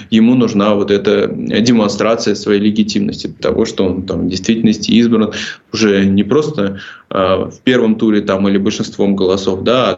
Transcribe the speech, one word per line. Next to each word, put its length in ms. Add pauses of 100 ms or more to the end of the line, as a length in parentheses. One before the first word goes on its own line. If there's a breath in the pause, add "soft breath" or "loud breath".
(120)
ему 240
нужна 400
вот 160
эта 360 (340)
демонстрация 720
своей 260
легитимности, 640 (120)
того, 260
что 200
он 180
там 240
в 20
действительности 640
избран 400 (440 loud breath)
уже 300
не 180
просто, 560 (320 loud breath)
э, 40
в 480
первом 320
туре 260
там 260
или 100
большинством 580
голосов, 480
да, 340